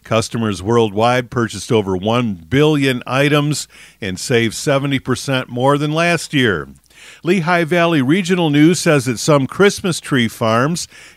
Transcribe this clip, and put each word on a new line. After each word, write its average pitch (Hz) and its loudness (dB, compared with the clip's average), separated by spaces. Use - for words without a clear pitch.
Customers 110 -2
worldwide 113 0
purchased 113 -4
over 98 0
one 110 -2
billion 135 0
items 143 0
and 92 -6
saved 117 0
seventy 139 -2
percent 127 -4
more 131 2
than 151 -2
last 165 -2
year. 101 0
Lehigh 175 0
Valley 170 0
Regional 170 2
News 151 4
says 147 2
that 117 -4
some 143 2
Christmas 196 0
tree 123 0
farms 120 -2